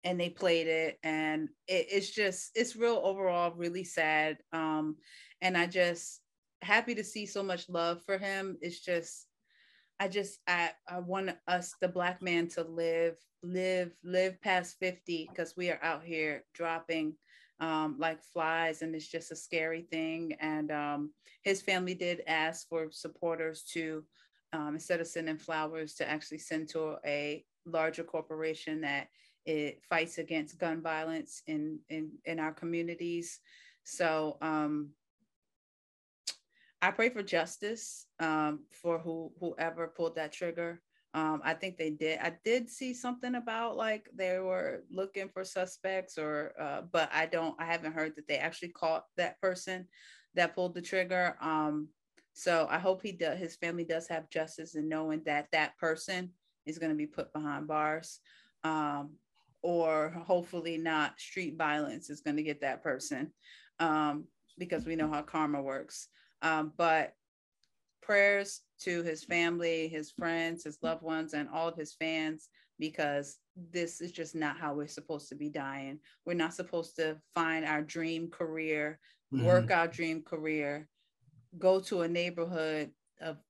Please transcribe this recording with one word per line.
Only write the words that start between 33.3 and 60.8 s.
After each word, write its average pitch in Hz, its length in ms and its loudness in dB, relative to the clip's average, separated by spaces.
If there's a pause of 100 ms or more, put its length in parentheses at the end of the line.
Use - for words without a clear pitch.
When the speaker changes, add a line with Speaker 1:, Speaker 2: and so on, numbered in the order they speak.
Speaker 1:
So, 156 580 0
um, 151 500 0 (1900)
I 185 100 4
pray 226 200 4
for 226 120 -6
justice, 190 840 -2 (140)
um, 156 520 2
for 170 260 0
who, 165 400 -4
whoever 165 500 -2
pulled 165 280 -2
that 156 160 -4
trigger. 170 480 -4 (340)
Um, 156 300 2
I 160 100 2
think 180 220 -6
they 160 140 -2
did. 156 300 0
I 170 240 -2
did 233 260 2
see 254 240 -6
something 247 400 -4
about, 233 420 -2
like, 214 380 -2
they 185 240 0
were 185 520 -2
looking 190 380 -4
for 190 160 -6
suspects, 185 720 -4
or, 151 420 -2
uh, 143 220 -4
but 170 300 2
I 160 140 4
don't, 160 340 0
I 165 60 -4
haven't 165 280 -2
heard 156 220 -2
that 151 120 -16
they 143 100 2
actually 160 320 -4
caught 160 340 0 (120)
that - 240 0
person 185 460 -2 (480)
that 170 200 4
pulled 180 200 0
the 180 80 -6
trigger. 180 580 2
Um, 151 480 2 (440)
so 165 380 4
I 156 80 2
hope 185 240 2
he 202 100 -4
do-, 170 240 0
his 175 200 -4
family 170 280 -2
does 165 240 -2
have 160 220 -4
justice, 160 440 -4
and 151 140 -2
knowing 156 380 0
that 147 260 0
that 156 260 2
person 180 520 0 (340)
is 156 140 -6
gonna 160 160 0
be 151 120 0
put 151 260 -6
behind 151 360 -4
bars, 151 500 0 (460)
um, 151 460 0 (500)
or 160 500 4 (160)
hopefully 175 520 0
not 160 420 2